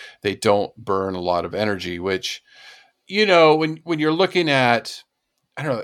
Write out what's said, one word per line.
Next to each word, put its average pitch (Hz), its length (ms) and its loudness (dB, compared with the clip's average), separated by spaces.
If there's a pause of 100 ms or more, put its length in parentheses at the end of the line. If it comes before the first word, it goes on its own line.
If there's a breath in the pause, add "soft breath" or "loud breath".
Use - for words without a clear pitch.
(220 loud breath)
they 98 140 -2
don't 101 400 0
burn 95 400 -4
a 90 60 -6
lot 87 240 -2
of 87 100 -10
energy, 92 440 -4
which, 95 420 -4 (640 loud breath)
you 202 180 0
know, 165 300 6
when, 160 280 -2
when 165 160 -4
you're 156 120 0
looking 175 380 0
at, 123 540 0 (520)
I 139 80 -10
don't 139 140 -2
know, 107 60 -8